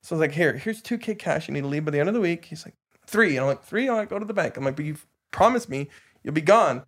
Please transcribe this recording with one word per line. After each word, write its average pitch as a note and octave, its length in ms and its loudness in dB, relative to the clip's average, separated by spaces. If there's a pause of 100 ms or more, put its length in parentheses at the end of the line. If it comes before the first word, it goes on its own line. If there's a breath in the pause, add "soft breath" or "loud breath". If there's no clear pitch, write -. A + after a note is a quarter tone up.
So - 120 -6
I D#3+ 40 -2
was - 20 2
like, D3 120 2
"Here, D3+ 200 2
here's G#3 260 -6
two A#3 200 -6
K A3 160 -6
cash. E3 320 -4
You C#3 80 -6
need C#3+ 60 -4
to C#3 60 -6
leave D3 180 -4
by D3+ 60 -2
the D3 80 0
end D3+ 80 2
of G3+ 60 -2
the A#3 80 0
week." E3+ 240 -2
He's - 200 -16
like, - 100 -20 (320)
"Three." G#3 280 2
And B2 40 0
I'm C3 80 0
like, C#3 160 -2
"Three?" B3 260 -2
I'm A#3+ 60 0
like, G#3+ 140 -2
"Go G3+ 100 -4
to G#3+ 60 -6
the G#3+ 80 -8
bank." F3+ 240 -2
I'm C3+ 60 -6
like, C3+ 120 -2
"But D3+ 100 -6
you've D3+ 220 -10 (240)
promised A#3 380 4
me C#3 200 -6 (320 soft breath)
you'll - 140 -6
be D#3+ 60 2
gone D#3+ 460 6